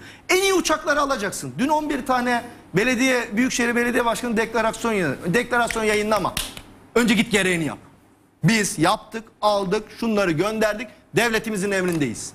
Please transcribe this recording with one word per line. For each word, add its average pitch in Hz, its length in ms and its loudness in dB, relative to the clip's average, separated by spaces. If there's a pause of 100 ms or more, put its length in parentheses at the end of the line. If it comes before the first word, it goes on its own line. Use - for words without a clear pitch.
(300)
En 370 120 4
iyi 392 120 2
uçakları 311 480 0
alacaksın. 202 560 -4
Dün 247 100 0
on 302 220 0
bir 269 160 -4
tane 247 380 0 (300)
belediye, 240 640 0
Büyükşehir 240 380 0
Belediye 240 300 0
Başkanı 226 320 2
deklarasyon 226 540 0
yayın-, 160 340 0
deklarasyon 233 580 0
yayınlama. 208 500 0 (600)
Önce 240 180 4
git 220 180 2
gereğini 185 340 2
yap. 107 120 -6 (680)
Biz 202 360 2
yaptık, 214 440 0 (180)
aldık, 208 420 2 (160)
şunları 208 320 2
gönderdik. 214 560 -2 (280)
Devletimizin 214 560 0
emrindeyiz. 170 640 -2